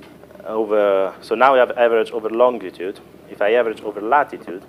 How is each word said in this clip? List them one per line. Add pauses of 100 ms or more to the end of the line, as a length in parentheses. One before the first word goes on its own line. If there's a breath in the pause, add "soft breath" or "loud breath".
(440)
over,
so
now
I
have
average
over
longitude, (320)
if
I
average
over
latitude,